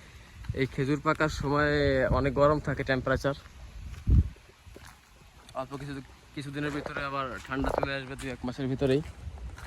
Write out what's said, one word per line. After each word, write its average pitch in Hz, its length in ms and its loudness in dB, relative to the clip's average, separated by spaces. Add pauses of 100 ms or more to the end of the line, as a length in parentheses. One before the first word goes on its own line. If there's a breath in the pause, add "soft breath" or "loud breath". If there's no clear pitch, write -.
(540 soft breath)
এই 135 120 2
খেজুর 143 340 0
পাকার 156 280 2
সময় 147 440 0 (360)
অনেক 127 260 2
গরম 147 260 6
থাকে 135 240 -2
টেম্পারেচার, 131 500 0 (2250)
অল্প 131 220 -6
কিছু, 143 160 -8 (420)
কিছুদিনের 147 360 -4
ভিতরে 143 340 -4
আবার 135 420 -2
ঠান্ডা 135 300 0
চলে 139 180 4
আসবে, 135 220 -6
দুই 131 140 -6
এক 120 140 -8
মাসের 123 240 -2
ভিতরেই, 135 320 4 (680)